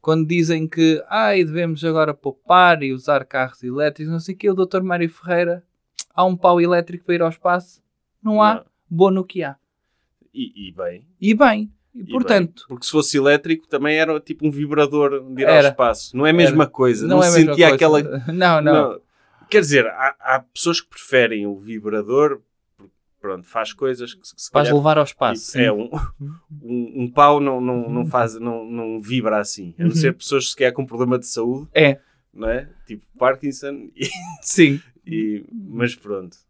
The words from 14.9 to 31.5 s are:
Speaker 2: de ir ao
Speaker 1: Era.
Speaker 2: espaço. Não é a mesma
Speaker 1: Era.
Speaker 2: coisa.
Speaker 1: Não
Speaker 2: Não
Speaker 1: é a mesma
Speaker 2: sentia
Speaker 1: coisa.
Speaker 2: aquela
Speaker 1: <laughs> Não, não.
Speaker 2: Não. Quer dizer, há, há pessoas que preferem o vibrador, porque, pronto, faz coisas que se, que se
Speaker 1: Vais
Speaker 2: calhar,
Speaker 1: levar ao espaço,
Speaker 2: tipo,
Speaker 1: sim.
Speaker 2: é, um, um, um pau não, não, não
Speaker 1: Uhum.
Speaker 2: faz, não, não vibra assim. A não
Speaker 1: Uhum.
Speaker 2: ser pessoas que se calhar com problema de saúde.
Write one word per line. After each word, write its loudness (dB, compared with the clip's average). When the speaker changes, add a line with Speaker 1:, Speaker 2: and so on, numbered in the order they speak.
Speaker 2:
de -4
ir 2
ao 6
Speaker 1:
Era. 8
Speaker 2:
espaço. -2
Não 2
é 6
a 4
mesma 4
Speaker 1:
Era. -2
Speaker 2:
coisa. 2
Speaker 1:
Não 2
Speaker 2:
Não 6
Speaker 1:
é 6
a 6
mesma 6
Speaker 2:
sentia 6
Speaker 1:
coisa. 6
Speaker 2:
aquela 4
Speaker 1:
<laughs> -8
Não, 2
não. 2
Speaker 2:
Não. -14
Quer 4
dizer, 2
há, -4
há 0
pessoas -4
que -20
preferem -2
o -8
vibrador, -2
porque, -20
pronto, -10
faz -6
coisas -6
que -20
se, -20
que -16
se -14
Speaker 1:
Vais 2
Speaker 2:
calhar, 2
Speaker 1:
levar 2
ao 2
espaço, -4
Speaker 2:
tipo, -14
Speaker 1:
sim. -2
Speaker 2:
é, 2
um, -6
um, -8
um -8
pau 6
não, -2
não, -4
não -4
Speaker 1:
Uhum. -4
Speaker 2:
faz, -2
não, -8
não -8
vibra -2
assim. -8
A -6
não 2
Speaker 1:
Uhum. -8
Speaker 2:
ser 0
pessoas -4
que -6
se -12
calhar 0
com -6
problema -2
de -6
saúde. -6